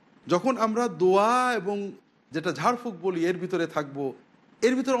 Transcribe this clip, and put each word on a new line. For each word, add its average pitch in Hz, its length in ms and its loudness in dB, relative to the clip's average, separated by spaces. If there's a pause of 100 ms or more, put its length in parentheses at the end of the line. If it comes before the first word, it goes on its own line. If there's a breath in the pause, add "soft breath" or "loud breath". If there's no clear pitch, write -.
(260)
যখন 180 320 2
আমরা 220 260 0 (180)
দোয়া 202 300 6 (280)
এবং 202 160 -4 (560)
যেটা 160 200 -4
ঝাড়ফুঁক 226 500 -2
বলি 180 220 -2
এর 180 180 0
ভিতরে 180 240 -2
থাকবো, 143 380 -6 (580)
এর 247 140 4
ভিতরে 262 240 0